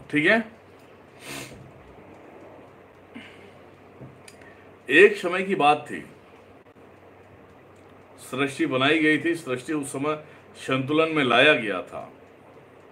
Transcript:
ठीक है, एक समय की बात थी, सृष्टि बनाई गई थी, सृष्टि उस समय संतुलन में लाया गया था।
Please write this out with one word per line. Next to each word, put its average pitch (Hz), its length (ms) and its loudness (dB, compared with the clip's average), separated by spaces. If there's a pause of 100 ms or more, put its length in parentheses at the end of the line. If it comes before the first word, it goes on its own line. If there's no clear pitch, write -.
(120)
ठीक 151 140 0
है, 208 120 4 (4000)
एक 196 280 8
समय 185 260 -4
की 190 120 -4
बात 185 340 2
थी, 85 140 -12 (2250)
सृष्टि 135 440 -4
बनाई 139 340 2
गई 156 200 4
थी, 160 160 -4
सृष्टि 131 380 -8
उस 139 180 -6
समय 151 300 -4 (360)
संतुलन 151 580 -2
में 147 80 0
लाया 127 300 4
गया 104 300 -4
था। - 260 -14 (840)